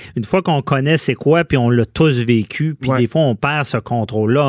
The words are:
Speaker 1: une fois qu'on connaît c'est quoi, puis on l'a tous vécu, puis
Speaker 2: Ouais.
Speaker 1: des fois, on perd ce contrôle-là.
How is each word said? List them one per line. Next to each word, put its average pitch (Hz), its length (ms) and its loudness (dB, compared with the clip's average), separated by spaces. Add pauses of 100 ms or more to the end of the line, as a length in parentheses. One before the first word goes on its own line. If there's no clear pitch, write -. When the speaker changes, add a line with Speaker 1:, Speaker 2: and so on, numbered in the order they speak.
(160)
Speaker 1:
une 123 80 -4
fois 185 180 0
qu'on 160 200 0
connaît 143 360 0
c'est 131 160 -2
quoi, 165 300 2
puis 156 120 -2
on 120 140 2
l'a 120 160 4
tous 147 340 0
vécu, 120 580 -2
puis 123 120 -4
Speaker 2:
Ouais. 127 80 2
Speaker 1:
des 123 100 2
fois, 160 140 0
on 127 120 0
perd 143 320 -2
ce 123 120 -4
contrôle-là. 110 720 -2